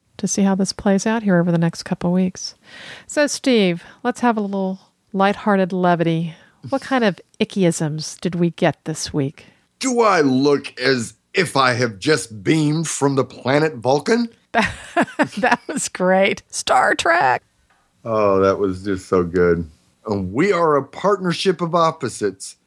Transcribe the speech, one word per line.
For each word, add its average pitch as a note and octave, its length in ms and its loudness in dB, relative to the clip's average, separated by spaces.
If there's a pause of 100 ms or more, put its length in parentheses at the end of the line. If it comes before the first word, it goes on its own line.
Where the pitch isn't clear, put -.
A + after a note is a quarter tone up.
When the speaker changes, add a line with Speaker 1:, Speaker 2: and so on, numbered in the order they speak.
(180)
Speaker 1:
to G3+ 100 -4
see - 160 -2
how G3 120 4
this F#3+ 180 -2
plays G3 340 0
out A3+ 160 -2
here F#3 160 4
over F3 120 2
the E3+ 60 2
next E3 260 -2
couple F3 280 -4
weeks. F#3 420 -2 (540)
So, D4 200 0
Steve, G3+ 560 0 (200)
let's A#3+ 160 -4
have A#3+ 180 2
a A3 40 0
little G3 380 -4 (340)
lighthearted G3 600 2
levity. E3+ 600 0 (340)
What C4+ 140 -4
kind C4 200 0
of G3 160 0 (200)
ickeyisms D#3+ 800 -2
did F3 140 -2
we E3+ 160 2
get - 340 -2
this - 280 -8
week? C#3 320 -4 (340)
Speaker 2:
Do B3 220 0
I G3 200 4
look C#3 580 2
as B2+ 340 0 (200)
if F#3 240 0
I B2+ 160 4
have A#2 260 -2
just A2 440 -2
beamed D#3 440 0
from C#3 280 0
the C3 100 0
planet D3 500 -2
Vulcan? D3 540 0 (240)
Speaker 1:
<laughs> A3+ 100 2 (720)
That A#3+ 300 0
was - 220 -6
great. F#3+ 600 0
Star - 460 0
Trek. E4+ 480 0 (600)
Speaker 2:
Oh, G#2+ 360 2
that F#2+ 200 4
was F#2 240 -2
just G2 240 -6
so F2+ 160 2
good. E2+ 460 0 (380)
"We G#2 440 -2
are E3+ 240 2
a C#3 80 0
partnership F#3 800 -2
of E3 140 -4
opposites, C#3 800 -2 (120)